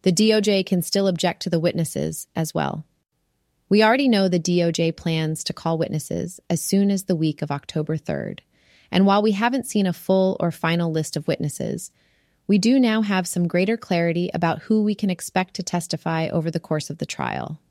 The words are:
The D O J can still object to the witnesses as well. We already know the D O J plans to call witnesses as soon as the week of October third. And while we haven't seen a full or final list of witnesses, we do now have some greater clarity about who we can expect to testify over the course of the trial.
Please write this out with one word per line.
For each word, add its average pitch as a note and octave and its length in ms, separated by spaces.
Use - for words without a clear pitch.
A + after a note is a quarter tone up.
The F#3+ 100
D G#3+ 220
O G#3+ 80
J G3 220
can F3+ 180
still G3 260
object F3 360
to F#3+ 60
the E3 100
witnesses D#3+ 760
as D#3+ 180
well. D#3 320
We G#3 160
already B3+ 240
know G3 220
the F3+ 100
D F3 240
O E3+ 80
J E3 220
plans D#3+ 500
to - 80
call E3 260
witnesses - 640
as E3+ 120
soon G3+ 280
as G3 140
the F3 140
week D#3 240
of D3 100
October D3+ 460
third. - 460
And F#3+ 160
while G3 160
we G#3+ 120
haven't A#3 340
seen G3+ 180
a F3+ 60
full F#3+ 480
or E3+ 120
final E3+ 380
list D#3 280
of D3 100
witnesses, - 640
we G3+ 120
do A#3 200
now A3+ 220
have G3 260
some F3 200
greater F#3+ 280
clarity E3+ 580
about E3 280
who G#3+ 220
we G#3 120
can G3 140
expect F#3 460
to F#3 80
testify E3 640
over E3 200
the E3 120
course - 280
of D#3+ 100
the D#3+ 60
trial. - 540